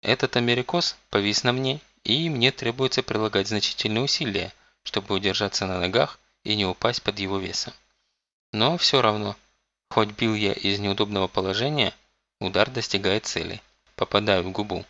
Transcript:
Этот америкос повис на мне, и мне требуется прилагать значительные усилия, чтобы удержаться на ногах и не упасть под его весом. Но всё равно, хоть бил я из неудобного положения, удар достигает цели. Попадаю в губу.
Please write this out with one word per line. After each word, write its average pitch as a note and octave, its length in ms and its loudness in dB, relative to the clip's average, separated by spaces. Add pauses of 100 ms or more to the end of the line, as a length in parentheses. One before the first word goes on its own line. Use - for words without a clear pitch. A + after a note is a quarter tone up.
Этот B2 360 0
америкос B2 580 0 (140)
повис G#2 340 0
на B2 80 4
мне, C3 300 -2 (220)
и D#3 260 0
мне C3 220 2
требуется B2+ 520 -2
прилагать G#2+ 440 0
значительные G#2+ 560 -2
усилия, G2+ 500 -2 (300)
чтобы G2+ 320 -4
удержаться F#2+ 500 0
на F#2 140 -4
ногах F#2+ 400 0 (240)
и G#2+ 120 -2
не G#2 100 0
упасть A2+ 380 0
под G2+ 160 -4
его G2 180 -2
весом. F2+ 360 -6 (800)
Но C3 260 2
всё C3+ 240 4
равно, G#2+ 340 2 (540)
хоть G#2+ 200 2
бил A2 240 0
я G#2 200 2
из G2 260 0
неудобного G2+ 480 0
положения, G#2 680 0 (460)
удар F#2+ 300 2
достигает G2+ 560 0
цели. E2+ 360 -6 (340)
Попадаю G2+ 480 2
в F#2+ 80 -4
губу. G2 380 -4